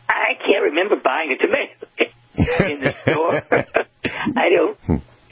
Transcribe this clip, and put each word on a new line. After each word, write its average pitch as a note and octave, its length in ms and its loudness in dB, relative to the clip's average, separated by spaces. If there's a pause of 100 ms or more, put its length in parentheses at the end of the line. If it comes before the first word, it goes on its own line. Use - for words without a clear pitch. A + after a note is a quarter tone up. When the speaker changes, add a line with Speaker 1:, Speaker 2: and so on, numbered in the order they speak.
Speaker 1:
I A3 260 0 (100)
can't - 200 2
remember G#3 380 0
buying C#3 300 0
a - 60 -4
tomato - 480 -4 (500)
<laughs> - 360 0
in C#4+ 80 -8
the B3+ 120 0 (100)
store. D#3 480 0
<laughs> - 140 2 (400)
I - 460 -2
don't. F#4+ 300 2
Speaker 2:
Hmm. - 160 0 (360)